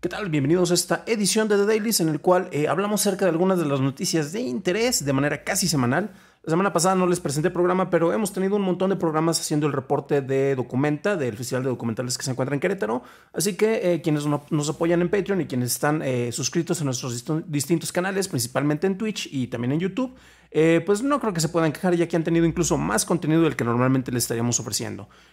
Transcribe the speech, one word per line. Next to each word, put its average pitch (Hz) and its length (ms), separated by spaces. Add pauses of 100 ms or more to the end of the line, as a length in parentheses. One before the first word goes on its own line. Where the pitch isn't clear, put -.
¿Qué 175 40
tal? - 200
Bienvenidos 160 400
a 175 60
esta 170 320
edición 220 400
de 202 100
The 202 80
Dailies, 220 340
en 160 100
el 151 120
cual, 180 300
eh, 147 160
hablamos 196 340
acerca 196 240
de 175 60
algunas 185 260
de 170 80
las 139 160
noticias 147 520
de 220 80
interés 233 640
de 139 100
manera 143 300
casi 190 240
semanal. 147 440 (320)
La 160 80
semana 180 200
pasada 175 220
no 185 140
les 175 120
presenté 151 300
programa, 180 400
pero 170 240
hemos 214 180
tenido 190 240
un 208 60
montón 185 300
de 180 60
programas 160 420
haciendo 151 260
el 143 80
reporte 135 480
de 135 320
Documenta, 147 640
del 127 200
Festival 127 280
de 135 60
Documentales 120 500
que - 40
se 151 60
encuentra 139 240
en 139 60
Querétaro. 202 420 (320)
Así 202 220
que, 208 400
eh, 151 80
quienes 151 240
no-, 147 240
nos 151 180
apoyan 170 320
en 175 80
Patreon 190 320
y 135 60
quienes 123 240
están, 151 320
eh, 123 280
suscritos 165 500
a - 20
nuestros 127 320
disto-, 156 320
distintos 156 440
canales, 190 360
principalmente 143 580
en 190 140
Twitch 220 320
y 127 160
también 120 240
en 151 80
YouTube, 196 340 (380)
eh, 160 340
pues 208 160
no 277 180
creo 220 140
que 165 80
se 156 80
puedan 160 240
quejar, 180 220
ya 170 120
que 170 80
han 165 80
tenido 170 220
incluso 165 320
más 180 280
contenido 160 360
del 151 140
que 117 100
normalmente 127 460
les 120 120
estaríamos 117 360
ofreciendo. 107 500 (240)